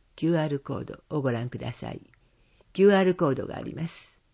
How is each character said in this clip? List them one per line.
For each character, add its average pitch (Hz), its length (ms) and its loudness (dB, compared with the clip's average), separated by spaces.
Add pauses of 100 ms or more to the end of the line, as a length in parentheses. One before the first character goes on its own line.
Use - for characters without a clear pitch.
(160)
キ 156 120 -2
ュ 170 60 2
ー 160 80 2
ア 156 40 -2
ー - 20 -2
ル 143 120 -4
コ - 180 -8
ー - 60 -8
ド - 260 -14
を 147 100 -2
ご 135 100 0
覧 120 200 -4
く - 80 -10
だ 120 160 -8
さ 117 160 -12
い。 - 100 -12 (720)
キ 190 120 4
ュ 202 60 10
ー 190 80 6
ア 190 40 4
ー - 20 4
ル 185 100 4
コ 175 140 2
ー 135 60 2
ド 98 120 -6
が - 100 -8
あ - 60 -8
り - 120 -10
ま 165 120 -8
す。 - 320 -16 (160)